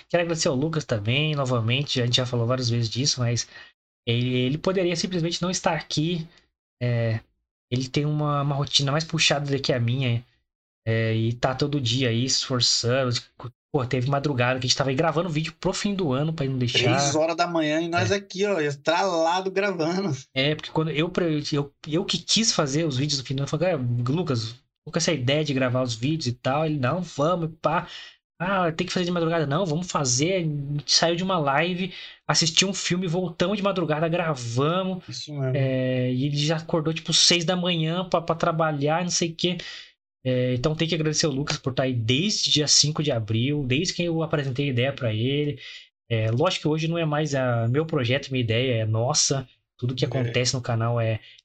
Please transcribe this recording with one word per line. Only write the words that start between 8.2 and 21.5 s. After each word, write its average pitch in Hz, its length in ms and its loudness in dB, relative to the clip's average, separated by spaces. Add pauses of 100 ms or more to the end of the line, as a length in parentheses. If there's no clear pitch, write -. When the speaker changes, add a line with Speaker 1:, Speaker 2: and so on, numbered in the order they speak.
Speaker 1:
uma 143 140 0
rotina 139 360 0
mais 156 120 0
puxada 151 520 0
do 131 60 0
que 147 120 0
a 127 60 2
minha, 120 460 0 (600)
é, 113 300 0
e 113 180 2
tá 131 200 0
todo 143 280 0
dia 123 280 2
aí 117 200 2
se 127 80 0
esforçando. 123 760 0 (600)
Pô, 131 120 2
teve 127 240 0
madrugada 131 500 0
que 123 60 -6
a - 20 0
gente 127 100 4
tava 135 120 0
aí 135 80 0
gravando 165 320 2
vídeo 160 280 -2
pro 180 140 -2
fim 202 240 -2
do 180 160 0
ano 151 220 0
pra 143 120 -2
não 135 120 -2
deixar. 123 220 0 (180)
Speaker 2:
Três 139 180 2
horas 320 220 2
da 349 100 2
manhã 156 320 0
e 170 80 -2
nós 175 240 0
Speaker 1:
É. 202 40 2
Speaker 2:
aqui, 202 300 -4
ó, 196 140 0
estralado 165 880 0
gravando. 190 600 0 (220)
Speaker 1:
É, 139 220 2
porque - 160 -12
quando 160 200 0
eu, 151 260 0
eu, 160 240 0 (120)